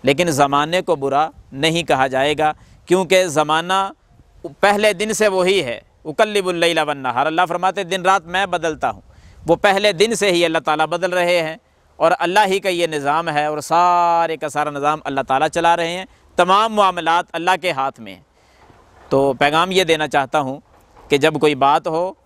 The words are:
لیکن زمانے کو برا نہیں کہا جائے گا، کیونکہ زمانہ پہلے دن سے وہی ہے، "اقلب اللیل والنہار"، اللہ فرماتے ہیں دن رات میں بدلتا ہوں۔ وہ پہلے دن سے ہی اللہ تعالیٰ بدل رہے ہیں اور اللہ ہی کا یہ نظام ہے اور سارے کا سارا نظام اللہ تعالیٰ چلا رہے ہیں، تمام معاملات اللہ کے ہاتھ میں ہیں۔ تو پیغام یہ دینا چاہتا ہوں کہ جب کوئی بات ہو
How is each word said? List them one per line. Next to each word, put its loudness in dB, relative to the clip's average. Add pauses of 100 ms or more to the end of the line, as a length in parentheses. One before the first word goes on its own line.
لیکن 0
زمانے 0
کو -2
برا -2 (220)
نہیں -2
کہا 0
جائے 0
گا، 0 (320)
کیونکہ 2
زمانہ -2 (680)
پہلے 2
دن -4
سے 2
وہی 2
ہے، -8 (260)
"اقلب -2
اللیل 0
والنہار"، -2
اللہ 0
فرماتے -2
ہیں -8
دن -4
رات 0
میں -4
بدلتا -4
ہوں۔ -10 (460)
وہ 4
پہلے 2
دن 0
سے 0
ہی 2
اللہ 0
تعالیٰ 0
بدل -4
رہے 2
ہیں -6 (400)
اور 2
اللہ 2
ہی 0
کا -4
یہ 0
نظام -2
ہے 0
اور -4
سارے 2
کا -8
سارا -4
نظام -2
اللہ -4
تعالیٰ 0
چلا 2
رہے -4
ہیں، -8 (300)
تمام 2
معاملات 0
اللہ -2 (100)
کے -2
ہاتھ -4
میں -16
ہیں۔ -20 (880)
تو 2
پیغام 0
یہ 2
دینا 0
چاہتا 0
ہوں -6 (500)
کہ 2
جب 2
کوئی 2
بات 2
ہو -4 (120)